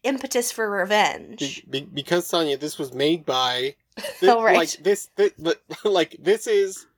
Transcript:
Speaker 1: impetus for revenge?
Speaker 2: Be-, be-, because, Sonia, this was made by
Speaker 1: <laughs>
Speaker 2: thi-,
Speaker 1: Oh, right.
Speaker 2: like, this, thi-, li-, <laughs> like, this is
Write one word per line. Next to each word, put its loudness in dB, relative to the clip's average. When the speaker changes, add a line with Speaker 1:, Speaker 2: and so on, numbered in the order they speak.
Speaker 1:
impetus -2
for -4
revenge? -2
Speaker 2:
Be-, -6
be-, -16
because, -2
Sonia, -2
this -10
was -8
made 0
by -2
Speaker 1:
<laughs> -20
Speaker 2:
thi-, 0
Speaker 1:
Oh, 4
right. 6
Speaker 2:
like, 2
this, 0
thi-, 2
li-, 0
<laughs> -14
like, 0
this 0
is 0